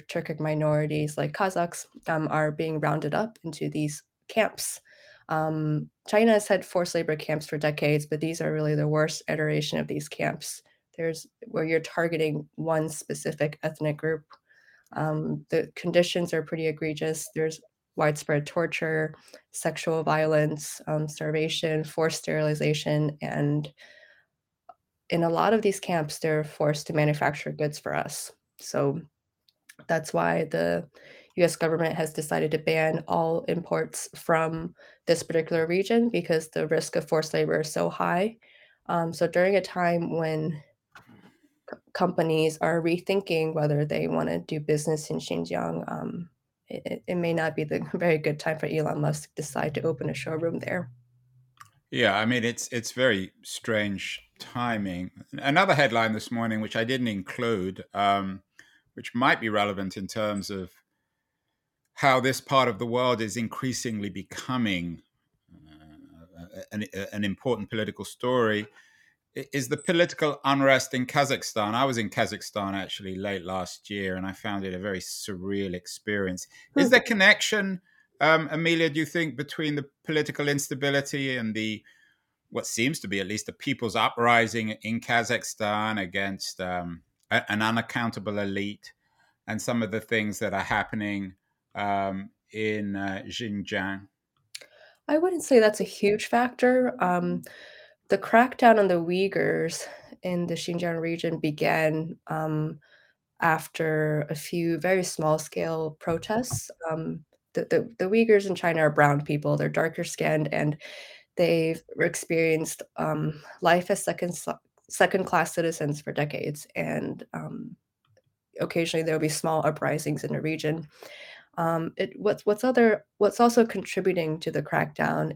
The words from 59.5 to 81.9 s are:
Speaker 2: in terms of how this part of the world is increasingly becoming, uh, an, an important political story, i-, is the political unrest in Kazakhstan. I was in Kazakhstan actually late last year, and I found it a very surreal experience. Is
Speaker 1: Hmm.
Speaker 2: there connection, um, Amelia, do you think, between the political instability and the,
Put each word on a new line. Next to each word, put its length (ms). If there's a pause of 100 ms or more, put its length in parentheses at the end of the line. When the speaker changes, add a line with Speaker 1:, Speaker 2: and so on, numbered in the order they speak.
Speaker 2:
in 100
terms 440
of 200 (1200)
how 260
this 200
part 280
of 100
the 80
world 340
is 160
increasingly 720
becoming, 920 (500)
uh, 1080 (120)
an, 120 (280)
an 120
important 440
political 360
story, 640 (680)
i-, 160
is 160
the 80
political 680
unrest 500
in 120
Kazakhstan. 680
I 100
was 140
in 100
Kazakhstan 640
actually 440
late 280
last 460
year, 260
and 80
I 80
found 320
it 100
a 40
very 220
surreal 760
experience. 720 (300)
Is 100
Speaker 1:
Hmm. 60
Speaker 2:
there 80
connection, 800 (400)
um, 280
Amelia, 380
do 120
you 60
think, 300
between 380
the 120 (200)
political 420
instability 880
and 180
the, 280 (680)